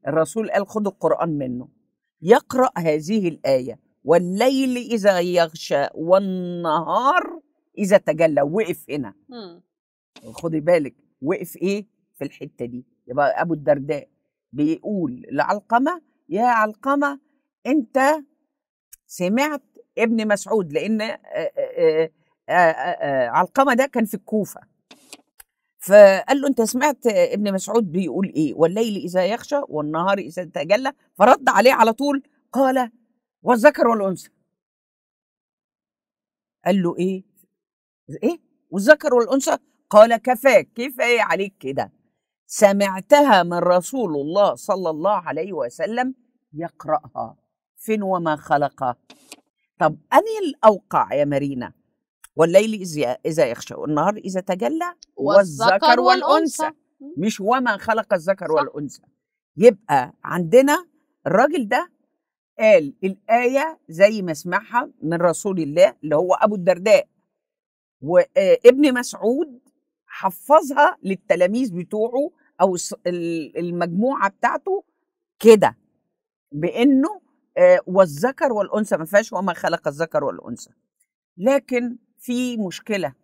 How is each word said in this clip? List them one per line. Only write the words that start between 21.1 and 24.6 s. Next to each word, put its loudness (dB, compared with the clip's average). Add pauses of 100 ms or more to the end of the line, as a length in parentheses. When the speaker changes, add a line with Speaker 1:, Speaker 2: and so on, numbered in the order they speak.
Speaker 1:
آه، -2 (380)
آه، -2
آه، 0
علقمة 0
ده 0
كان -4
في -10
الكوفة. -8 (1160)